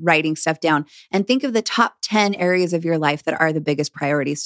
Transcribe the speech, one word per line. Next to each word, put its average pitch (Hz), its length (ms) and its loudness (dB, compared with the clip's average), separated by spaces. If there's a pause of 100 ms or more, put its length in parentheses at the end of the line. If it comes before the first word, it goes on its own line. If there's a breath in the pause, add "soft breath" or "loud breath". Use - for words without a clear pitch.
writing 160 340 2
stuff 160 240 -2
down 151 280 0 (260 loud breath)
and 196 120 0
think 254 200 0
of 262 80 -2
the 220 100 0
top - 400 0
ten 208 320 0
areas 180 380 2
of 170 120 -2
your 165 140 0
life 151 240 0
that - 180 -2
are 160 120 2
the 156 80 -4
biggest 147 320 -2
priorities 143 540 -2